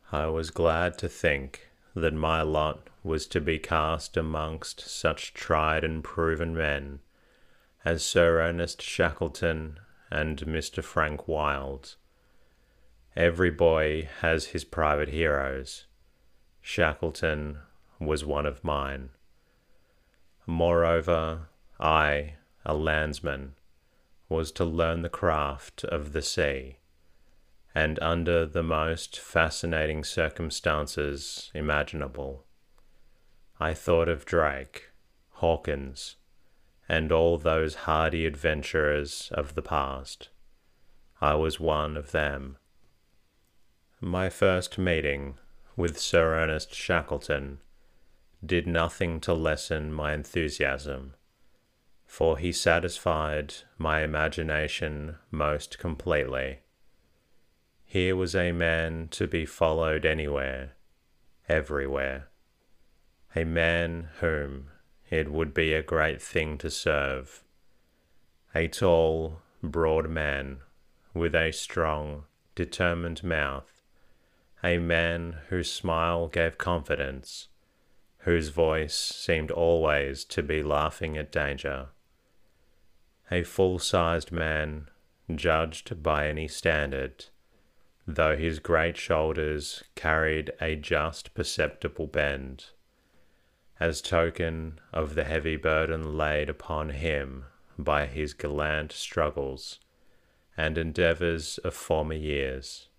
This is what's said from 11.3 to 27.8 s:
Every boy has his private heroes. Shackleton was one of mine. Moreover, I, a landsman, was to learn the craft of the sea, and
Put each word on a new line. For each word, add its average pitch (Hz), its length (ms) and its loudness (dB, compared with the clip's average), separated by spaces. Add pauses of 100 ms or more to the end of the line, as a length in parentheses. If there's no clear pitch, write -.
Every 85 340 4
boy 78 580 4 (120)
has 82 260 2
his - 160 -6
private 76 460 2
heroes. 69 760 -2 (760)
Shackleton 76 960 0 (400)
was 76 260 0
one 73 220 0
of 69 160 -4
mine. 69 460 -4 (1400)
Moreover, 82 1000 2 (320)
I, 76 540 4 (300)
a 76 100 0
landsman, 76 800 -2 (720)
was 80 240 0
to - 120 0
learn 82 380 2
the 82 60 -4
craft 76 720 -2
of 73 300 -4
the 76 100 -2
sea, 67 540 -2 (1000)
and 78 260 2